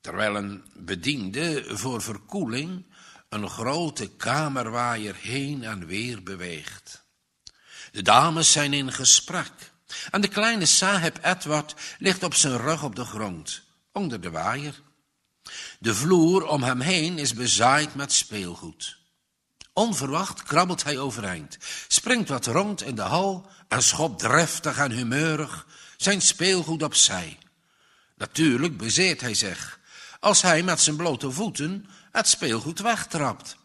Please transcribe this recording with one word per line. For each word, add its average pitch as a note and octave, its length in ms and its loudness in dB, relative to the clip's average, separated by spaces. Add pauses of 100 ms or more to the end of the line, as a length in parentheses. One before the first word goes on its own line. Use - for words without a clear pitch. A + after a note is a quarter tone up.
terwijl G#2+ 360 -2
een G2+ 280 -8 (100)
bediende A#2+ 880 -4 (120)
voor A#2 260 -6
verkoeling D3+ 840 -6 (420)
een G#2 200 -6
grote B2+ 640 -4
kamerwaaier A#2+ 1040 -2
heen C3+ 500 -6
en G2+ 220 -8
weer G#2+ 360 -6
beweegt. F2 840 -12 (880)
De G#2+ 100 -8
dames D3+ 500 6
zijn D3 200 2
in C#3 200 -2
gesprek - 800 2 (380)
en G3+ 100 0
de G3+ 80 2
kleine G#3 380 0
Sahib F#3 560 2
Edward D3+ 520 0 (240)
ligt F3+ 240 2
op E3+ 120 -4
zijn C3 220 4
rug C#3+ 260 0
op A#2 140 -6
de A#2+ 80 -6
grond, G2+ 580 -8 (300)
onder D3+ 280 -4
de F2 100 -8
waaier. A#2 520 -4 (960)
De A2 160 0
vloer E3+ 520 6
om D3+ 160 2
hem B2+ 180 0
heen E3+ 380 0
is B2+ 160 -2
bezaaid B2 600 4
met C#3 180 -4
speelgoed. F2 840 -4 (760)
Onverwacht F3 680 -2
krabbelt F3 420 2
hij D3 140 -2
overeind, G#2 600 -6 (300)
springt A#3 400 2
wat B2+ 180 -4
rond F#3 360 0
in B2 120 -6
de G#2+ 80 -4
hal F3+ 480 -2 (180)
en B2 140 2
schopt C#3+ 360 2
driftig C#3+ 600 2
en C#3 120 2
humeurig C#3 760 -2 (300)
zijn F#3+ 240 2
speelgoed D#3+ 640 2
opzij. F2+ 560 2 (760)
Natuurlijk D3 600 2
bezeert C#3 440 2
hij A#2+ 140 -4
zich - 440 -4 (420)
als G3+ 220 6
hij E3+ 200 6
met F3+ 180 0
zijn D3+ 160 4
blote C#3+ 340 -2
voeten F3+ 580 -6 (240)
het A3+ 160 2
speelgoed C#3+ 500 0
wegtrapt. E3+ 880 -4